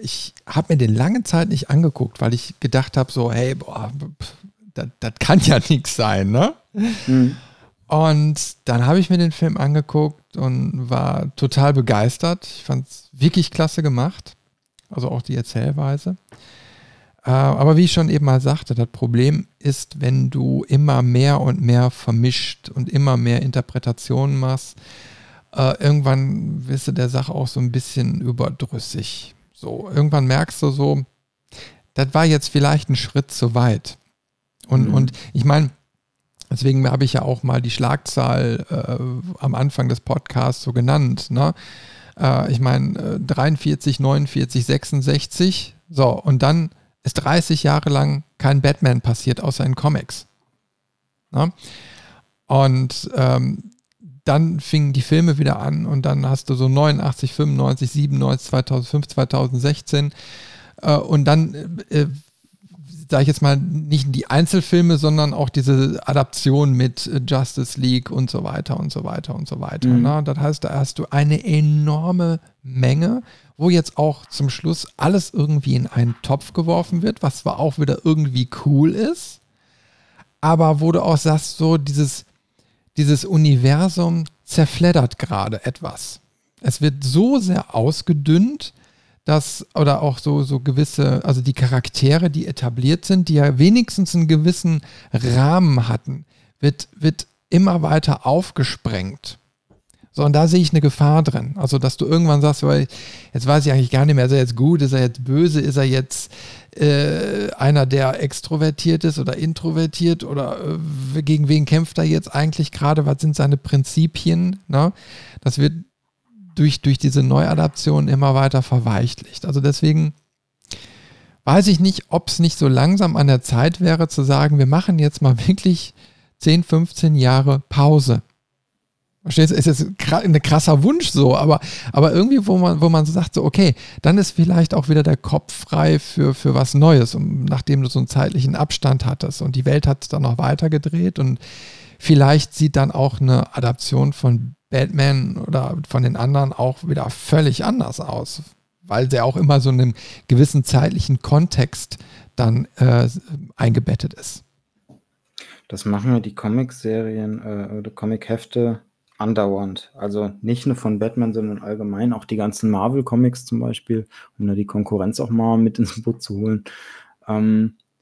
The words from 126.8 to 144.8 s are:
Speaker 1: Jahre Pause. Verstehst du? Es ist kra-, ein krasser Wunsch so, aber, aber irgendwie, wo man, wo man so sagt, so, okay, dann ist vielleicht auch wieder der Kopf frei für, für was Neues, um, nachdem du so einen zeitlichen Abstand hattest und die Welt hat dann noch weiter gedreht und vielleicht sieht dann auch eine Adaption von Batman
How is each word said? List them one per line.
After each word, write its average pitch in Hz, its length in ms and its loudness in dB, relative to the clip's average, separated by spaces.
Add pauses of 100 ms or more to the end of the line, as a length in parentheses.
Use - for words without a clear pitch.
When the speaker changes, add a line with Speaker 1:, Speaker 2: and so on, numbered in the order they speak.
Speaker 1:
Jahre 135 520 4
Pause. 139 540 4 (1000)
Verstehst 160 300 2
du? - 40 -2
Es 156 100 2
ist 160 320 0
kra-, - 240 -2
ein 165 200 4
krasser 151 400 4
Wunsch 302 260 2
so, 135 280 2
aber, 147 240 2 (320)
aber 147 200 4
irgendwie, 208 340 2
wo 190 120 2
man, 175 220 2
wo 165 100 4
man 156 160 2
so 156 60 -2
sagt, 170 220 -2
so, 139 80 -2
okay, 156 320 4 (280)
dann 180 160 4
ist 196 140 0
vielleicht 170 420 2
auch 139 140 0
wieder 151 140 4
der 143 140 2
Kopf - 360 -4
frei 156 460 0
für, 143 360 -2
für 131 200 0
was 131 200 0
Neues, 143 400 6
um, 143 320 -4
nachdem 139 360 0
du 127 60 -2
so 131 100 -4
einen 127 100 -2
zeitlichen 135 460 0
Abstand 135 520 -2
hattest 139 340 -6
und 139 160 -4
die 131 80 -2
Welt 147 220 2
hat - 260 -2
dann 147 100 -2
noch 120 160 0
weiter 143 300 0
gedreht 160 500 -2
und 131 200 -2 (600)
vielleicht 143 560 4
sieht 156 220 0
dann 135 140 2
auch 139 300 -2
eine 127 360 2
Adaption 131 560 0
von 120 420 0 (200)
Batman 135 640 0